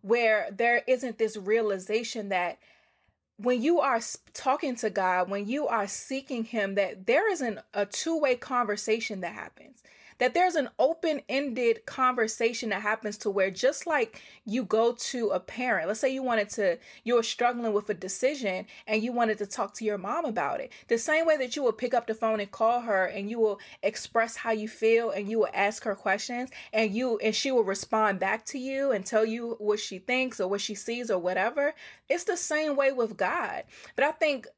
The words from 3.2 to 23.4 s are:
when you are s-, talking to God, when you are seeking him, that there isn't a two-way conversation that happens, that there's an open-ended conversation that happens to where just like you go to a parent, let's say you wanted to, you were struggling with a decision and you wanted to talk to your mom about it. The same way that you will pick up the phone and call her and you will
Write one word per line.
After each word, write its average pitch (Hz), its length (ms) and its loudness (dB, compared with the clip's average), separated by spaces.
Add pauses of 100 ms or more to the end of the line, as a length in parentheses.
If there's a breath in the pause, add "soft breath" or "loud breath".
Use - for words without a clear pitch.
when 240 240 0
you 320 200 4
are 262 160 2
s-, - 200 -6 (160)
talking 269 420 0
to 220 140 -2
God, 185 400 2
when 202 180 -4
you 277 200 -2
are 214 200 0
seeking 262 560 -6
him, 202 320 -4
that 190 300 -2
there 370 260 4
isn't 254 280 -2 (140)
a 202 120 0
two-way 294 500 0
conversation 220 840 -2
that 175 120 -6
happens, - 500 -18 (360 loud breath)
that 247 140 2
there's 349 220 4
an 269 140 0 (100)
open-ended 262 1040 0
conversation 240 840 0
that 202 120 -2
happens 208 380 -2
to 214 100 -2
where 190 220 2
just 262 360 0
like 269 340 0 (240 loud breath)
you 233 180 -2
go 226 300 4
to 240 360 -4
a 180 100 0
parent, 202 480 -2
let's 220 120 -2
say 262 140 2
you 262 100 -4
wanted 226 260 0
to, 185 280 0 (260 loud breath)
you 240 120 2
were 226 80 4
struggling 240 500 0
with 208 160 0
a 208 40 0
decision 185 720 -2 (200 loud breath)
and 214 180 0
you 247 80 -2
wanted 226 260 2
to 208 80 -4
talk 202 300 -6
to 226 100 -8
your 208 120 -2
mom 240 280 -4
about 170 340 -2
it. - 120 -10 (160 loud breath)
The 226 100 2
same 311 280 2
way 311 120 4
that 247 180 -4
you 294 80 -2
will 233 80 4
pick 247 220 -2
up 240 140 2
the 220 60 -2
phone 220 260 0
and 202 120 -6
call 240 300 2
her 202 240 2
and 196 240 -6
you 233 100 -4
will 208 200 4 (240 loud breath)